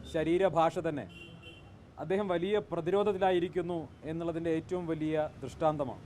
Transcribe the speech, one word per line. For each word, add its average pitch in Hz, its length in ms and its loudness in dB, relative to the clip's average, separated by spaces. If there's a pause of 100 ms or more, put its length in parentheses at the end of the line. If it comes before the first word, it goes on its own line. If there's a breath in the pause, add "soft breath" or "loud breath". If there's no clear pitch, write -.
(120)
ശരീരഭാഷ 165 640 4 (100)
തന്നെ 147 180 -4 (960)
അദ്ദേഹം 196 320 0
വലിയ 185 200 2 (160)
പ്രതിരോധത്തിലായിരിക്കുന്നു 180 1080 2 (320)
എന്നുള്ളതിൻ്റെ 165 480 -2
ഏറ്റവും 180 340 -4
വലിയ 156 220 -2 (280)
ദൃഷ്ടാന്തമാണ്. 135 640 0